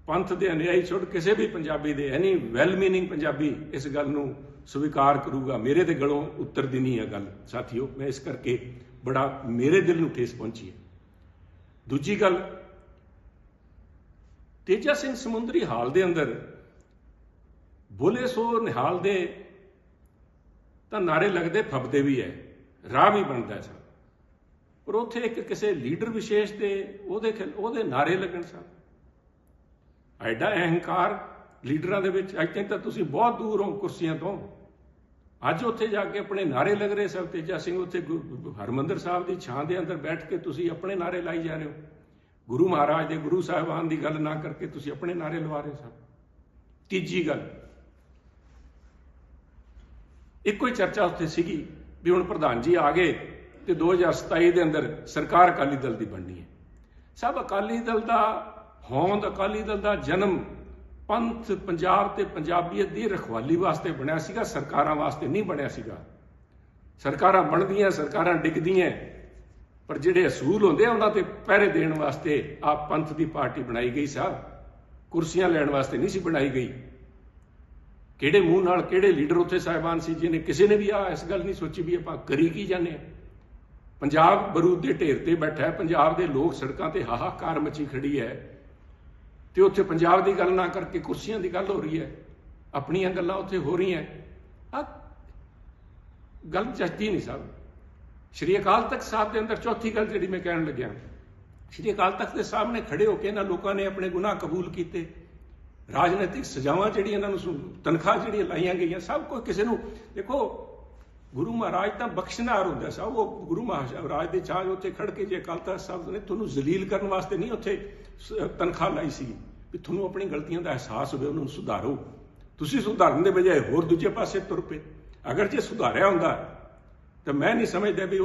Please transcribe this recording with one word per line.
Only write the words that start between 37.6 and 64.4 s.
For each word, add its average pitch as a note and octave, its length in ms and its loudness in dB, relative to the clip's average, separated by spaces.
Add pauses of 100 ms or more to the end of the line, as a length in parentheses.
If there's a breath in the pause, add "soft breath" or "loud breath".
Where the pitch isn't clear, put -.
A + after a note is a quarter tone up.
ਉੱਥੇ F3+ 220 -4
ਗੁ-, C#3 520 -8
ਹਰਿਮੰਦਰ C3+ 440 -2
ਸਾਹਿਬ F3 300 -2
ਦੀ F#3 100 -4
ਛਾਂ D3 280 -6
ਦੇ F3+ 140 -2
ਅੰਦਰ E3+ 180 -4
ਬੈਠ D#3 320 -6
ਕੇ F#3 100 -4
ਤੁਸੀਂ E3+ 320 -4
ਆਪਣੇ G3 240 -6
ਨਾਰੇ F3 260 -2
ਲਾਈ E3 220 -4
ਜਾ D#3 120 -4
ਰਹੇ D#3 100 -6
ਹੋ, C#3+ 80 -10 (760 soft breath)
ਗੁਰੂ C3 220 4
ਮਹਾਰਾਜ D3+ 380 4
ਦੇ, D#3+ 100 -2
ਗੁਰੂ D#3+ 240 0
ਸਾਹਿਬਾਨ E3 460 -2
ਦੀ D#3 160 -2
ਗੱਲ D#3 180 -2
ਨਾ D3+ 140 -2
ਕਰਕੇ D#3 320 -8
ਤੁਸੀਂ C#3+ 240 -10
ਆਪਣੇ F3 220 -4
ਨਾਰੇ D#3+ 260 -4
ਲਵਾ D#3 220 -4
ਰਹੇ D3 120 -8
ਸਰ। A#2+ 180 -16 (1000)
ਤੀਜੀ F3 360 -2
ਗੱਲ, C#3 220 -4 (3000)
ਇੱਕੋ G#3 220 0
ਹੀ A#3+ 60 0
ਚਰਚਾ G3 320 2
ਉੱਥੇ E3+ 220 -2
ਸੀਗੀ E3 380 -2 (380)
ਵੀ E3+ 80 4
ਹੁਣ F#3 120 6
ਪ੍ਰਧਾਨ C#3+ 380 0
ਜੀ E3 140 4
ਆ D3 160 4
ਗਏ E3 200 4 (540)
ਤੇ F#3 80 0
ਦੋ E3 200 4
ਹਜ਼ਾਰ F3 200 4
ਸਤਾਈ E3+ 380 4
ਦੇ F3 120 6
ਅੰਦਰ D3+ 320 0 (120)
ਸਰਕਾਰ F3 440 6
ਅਕਾਲੀ C#3+ 260 0
ਦਲ B2 180 -4
ਦੀ G#2+ 100 -6
ਬਣਨੀ F2+ 340 -12
ਹੈ। E2 60 -16 (680 soft breath)
ਸਭ C4+ 260 -2
ਅਕਾਲੀ G#3 380 -2
ਦਲ A3+ 220 0
ਦਾ A3 200 2 (720)
ਹੋਂਦ, G3 360 2
ਅਕਾਲੀ G3+ 340 -2
ਦਲ G#3 200 -4
ਦਾ G#3 160 2
ਜਨਮ E3+ 400 2 (720)
ਪੰਥ, A3+ 440 -2
ਪੰਜਾਬ F3+ 640 2
ਤੇ G3+ 100 -2
ਪੰਜਾਬੀਅਤ F3 640 -2
ਦੀ G#3+ 200 -4
ਰਖਵਾਲੀ C3+ 460 -2
ਵਾਸਤੇ F3 360 0
ਬਣਿਆ C#3+ 260 -2
ਸੀਗਾ, G3 260 -4